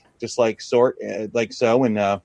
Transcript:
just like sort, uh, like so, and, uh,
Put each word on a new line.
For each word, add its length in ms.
just 180
like 220
sort, 420
uh, 300
like 200
so, 300
and, 160
uh, 260